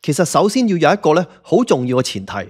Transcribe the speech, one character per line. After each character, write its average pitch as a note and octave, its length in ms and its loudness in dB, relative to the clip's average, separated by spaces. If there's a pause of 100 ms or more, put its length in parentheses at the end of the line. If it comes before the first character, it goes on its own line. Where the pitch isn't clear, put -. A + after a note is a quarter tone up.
其 D#3 100 -2
實 F3+ 100 0
首 D#3+ 240 2
先 B3 200 0
要 G3 100 0
有 D#3 160 4
一 - 40 2
個 D#3 180 2
呢 F3 100 0 (160)
好 A3+ 220 0
重 C3 240 0
要 B2 100 0
嘅 B2+ 60 0
前 G2 200 -8
提 F#2+ 100 -14 (160)